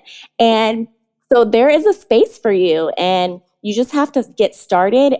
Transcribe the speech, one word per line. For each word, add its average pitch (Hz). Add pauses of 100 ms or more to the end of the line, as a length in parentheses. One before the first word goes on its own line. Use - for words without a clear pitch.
(400)
And 226 (460)
so 240
there 226
is 311
a 415
space -
for -
you, 165
and 180 (200)
you 208
just 247
have 294
to 254 (140)
get -
started 226